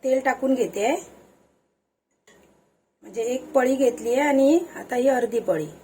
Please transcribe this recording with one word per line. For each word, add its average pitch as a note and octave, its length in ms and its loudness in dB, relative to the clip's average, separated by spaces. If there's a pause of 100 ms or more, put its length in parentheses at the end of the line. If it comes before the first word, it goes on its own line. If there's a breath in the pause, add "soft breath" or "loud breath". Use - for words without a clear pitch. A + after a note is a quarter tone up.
तेल C4 160 2
टाकून C4 340 0
घेते. A#3 540 -2 (1900)
म्हणजे A3+ 200 -10
एक B3 300 -6
पळी C4 240 2
घेतली A#3+ 380 0
आहे C4 80 2
आणि C#4+ 380 4 (160)
आता - 200 -10
ही B3 120 2
अर्धी A#3 320 0
पळी D#3+ 280 -2 (160)